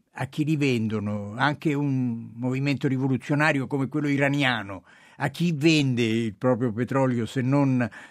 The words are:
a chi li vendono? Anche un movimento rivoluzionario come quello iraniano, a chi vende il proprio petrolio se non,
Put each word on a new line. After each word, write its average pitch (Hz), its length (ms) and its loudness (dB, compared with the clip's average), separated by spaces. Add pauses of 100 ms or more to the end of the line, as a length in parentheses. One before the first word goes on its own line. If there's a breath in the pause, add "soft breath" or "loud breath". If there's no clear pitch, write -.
(140)
a 131 140 -6
chi 151 180 -4
li 156 100 0
vendono? 107 800 -2
Anche 143 380 -2
un 127 640 -2
movimento 131 520 -2
rivoluzionario 135 800 0
come 135 200 -2
quello 147 200 -2
iraniano, 135 800 0 (320 loud breath)
a 139 120 -2
chi 170 220 -2
vende 143 520 4
il 113 320 0
proprio 127 360 0
petrolio 123 540 0
se 135 160 -4
non, 131 460 2 (240 loud breath)